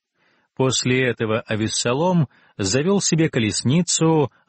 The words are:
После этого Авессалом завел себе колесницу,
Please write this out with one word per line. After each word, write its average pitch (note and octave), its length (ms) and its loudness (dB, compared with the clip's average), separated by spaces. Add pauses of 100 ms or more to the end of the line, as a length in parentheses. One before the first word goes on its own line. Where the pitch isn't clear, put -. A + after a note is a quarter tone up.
(560)
После B2+ 480 0
этого A2+ 380 -2
Авессалом B2 880 -2 (300)
завел C#3+ 440 0
себе D#3+ 280 2
колесницу, D3 1000 0 (180)